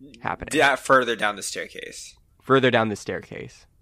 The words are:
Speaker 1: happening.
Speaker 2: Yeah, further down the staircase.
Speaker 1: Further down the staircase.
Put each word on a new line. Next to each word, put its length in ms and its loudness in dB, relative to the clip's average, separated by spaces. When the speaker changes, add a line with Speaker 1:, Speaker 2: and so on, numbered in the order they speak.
Speaker 1:
happening. 360 -6
Speaker 2:
Yeah, 180 4
further 400 2
down 200 -2
the 80 -12
staircase. 720 -12
Speaker 1:
Further 300 4
down 180 2
the 60 -4
staircase. 720 -12